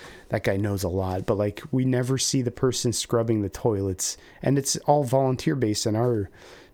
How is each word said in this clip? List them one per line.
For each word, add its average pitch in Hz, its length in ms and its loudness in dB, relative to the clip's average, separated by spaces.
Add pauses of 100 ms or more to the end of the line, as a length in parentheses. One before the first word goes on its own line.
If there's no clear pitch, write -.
(280)
that 110 140 -2
guy 98 140 2
knows 101 240 0
a 92 80 0
lot." 92 380 -2
But, 104 100 2
like, 104 240 -2 (100)
we 131 140 2
never 127 320 0
see 135 240 0
the 120 80 0
person 123 440 0
scrubbing 113 500 0
the 95 60 -2
toilets, 98 680 -2 (240)
and 135 160 4
it's - 180 0 (120)
all 147 160 4
volunteer 131 500 2
based 117 320 0
in 107 100 0
our 113 360 0 (420)